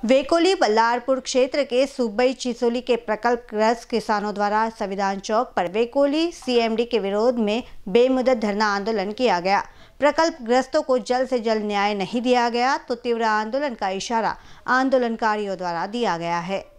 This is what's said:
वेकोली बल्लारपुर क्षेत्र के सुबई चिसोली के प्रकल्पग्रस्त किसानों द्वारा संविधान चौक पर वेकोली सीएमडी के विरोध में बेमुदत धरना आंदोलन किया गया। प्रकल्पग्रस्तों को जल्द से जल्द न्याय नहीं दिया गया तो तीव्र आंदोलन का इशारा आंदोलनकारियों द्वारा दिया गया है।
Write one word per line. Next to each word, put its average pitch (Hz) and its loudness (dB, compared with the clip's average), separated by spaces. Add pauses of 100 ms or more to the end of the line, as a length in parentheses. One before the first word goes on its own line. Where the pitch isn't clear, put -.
(160)
वेकोली 339 4
बल्लारपुर 240 2
क्षेत्र 269 0
के 254 0
सुबई 247 0
चिसोली 240 -2
के 240 0
प्रकल्पग्रस्त 226 -2
किसानों 208 -2
द्वारा 208 0
संविधान 196 -4
चौक 226 -2
पर 180 0
वेकोली 277 0
सीएमडी 233 0
के 240 -2
विरोध 208 0
में 220 0 (260)
बेमुदत 254 4
धरना 214 0
आंदोलन 202 -2
किया 208 2
गया। 190 0 (360)
प्रकल्पग्रस्तों 285 2
को 254 2
जल्द 247 -2
से 247 -2
जल्द 220 0
न्याय 208 0
नहीं 196 -4
दिया 247 2
गया 240 0
तो 285 -6
तीव्र 233 -2
आंदोलन 226 -2
का 202 -4
इशारा 196 -2 (300)
आंदोलनकारियों 226 0
द्वारा 175 -4
दिया 208 -2
गया 170 -2
है। 180 -6 (120)